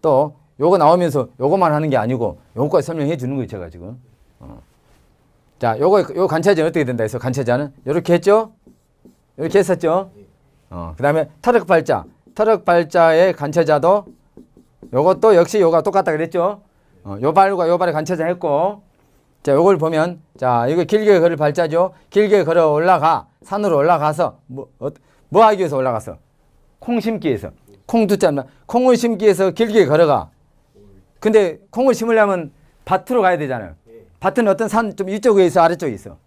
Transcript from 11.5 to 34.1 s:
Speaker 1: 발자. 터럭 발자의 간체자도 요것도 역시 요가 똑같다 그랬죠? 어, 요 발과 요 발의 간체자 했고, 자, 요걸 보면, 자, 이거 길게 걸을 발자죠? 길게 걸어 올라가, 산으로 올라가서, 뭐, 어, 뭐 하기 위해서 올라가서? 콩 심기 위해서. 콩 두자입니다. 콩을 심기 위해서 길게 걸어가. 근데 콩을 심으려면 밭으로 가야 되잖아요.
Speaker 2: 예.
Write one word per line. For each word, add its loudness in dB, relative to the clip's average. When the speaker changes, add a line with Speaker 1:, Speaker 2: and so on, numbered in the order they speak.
Speaker 1:
발자. 0
터럭 0
발자의 2
간체자도 0
요것도 2
역시 2
요가 2
똑같다 -2
그랬죠? -4
어, -12
요 0
발과 2
요 0
발의 -2
간체자 -4
했고, -4
자, 0
요걸 4
보면, -4
자, -2
이거 -2
길게 2
걸을 2
발자죠? -2
길게 2
걸어 2
올라가, 0
산으로 -2
올라가서, 0
뭐, -16
어, -8
뭐 4
하기 2
위해서 -2
올라가서? -4
콩 -4
심기 -4
위해서. -4
콩 0
두자입니다. 0
콩을 2
심기 -2
위해서 2
길게 2
걸어가. 2
근데 2
콩을 0
심으려면 0
밭으로 -2
가야 2
되잖아요. -8
Speaker 2:
예. -20